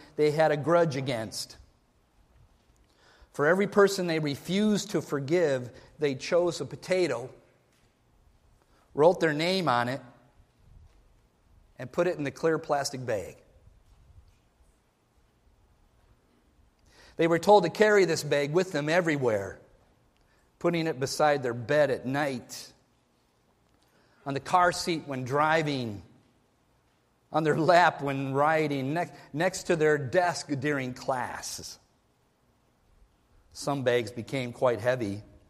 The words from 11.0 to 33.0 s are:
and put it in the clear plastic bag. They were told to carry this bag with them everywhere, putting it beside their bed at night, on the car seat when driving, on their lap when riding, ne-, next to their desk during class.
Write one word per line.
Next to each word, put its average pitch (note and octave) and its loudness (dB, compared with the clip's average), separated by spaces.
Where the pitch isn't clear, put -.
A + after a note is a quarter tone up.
and B2+ -12
put F3 0
it E3+ -2
in D3 -6
the C3+ -4
clear D#3+ -2
plastic C#3 -6
bag. G#2 -6
They E3 4
were E3 4
told G3 6
to E3+ -2
carry G#3 4
this E3 0
bag C#3+ -2
with F#3 0
them D3 -2
everywhere, B2+ 0
putting E3+ 0
it C3 -6
beside D3 0
their B2 -4
bed C#3 0
at A2+ -4
night, C3+ -6
on C#3 -4
the C3+ -6
car F3 4
seat E3 -4
when C3 -6
driving, C#3+ 0
on D#3 0
their D3 2
lap E3 4
when C3+ -4
riding, C#3+ 0
ne-, E3+ -4
next F3+ -2
to F3+ 2
their D3+ 4
desk E3 -2
during C3+ -2
class. - -8